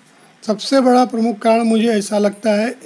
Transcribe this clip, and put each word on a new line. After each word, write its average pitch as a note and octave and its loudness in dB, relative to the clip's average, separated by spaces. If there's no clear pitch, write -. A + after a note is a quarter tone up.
सबसे G#3+ -2
बड़ा B3 4
प्रमुख A3+ -2
कारण A3+ 2
मुझे A3+ 2
ऐसा G#3 -2
लगता G#3 -2
है A3 -2